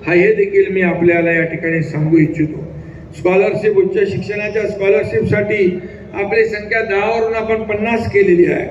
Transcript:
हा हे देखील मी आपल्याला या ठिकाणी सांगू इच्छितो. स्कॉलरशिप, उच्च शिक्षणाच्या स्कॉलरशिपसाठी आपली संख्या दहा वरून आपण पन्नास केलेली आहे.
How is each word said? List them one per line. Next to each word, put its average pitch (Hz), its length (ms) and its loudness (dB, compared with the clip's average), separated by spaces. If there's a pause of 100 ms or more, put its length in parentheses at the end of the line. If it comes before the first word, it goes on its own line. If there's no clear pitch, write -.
हा 170 80 0
हे 185 200 4
देखील 196 400 2
मी 185 80 0
आपल्याला 170 500 2
या 165 140 0
ठिकाणी 165 380 -4
सांगू 156 340 0
इच्छितो. 151 460 0 (540)
स्कॉलरशिप, 196 600 2
उच्च 190 340 2
शिक्षणाच्या 208 560 -4
स्कॉलरशिपसाठी 208 1120 0 (340)
आपली 214 320 0
संख्या 214 360 -4
दहा 202 280 -2
वरून 226 240 0
आपण 220 300 -2
पन्नास 220 480 -2
केलेली 180 340 6
आहे. - 260 -2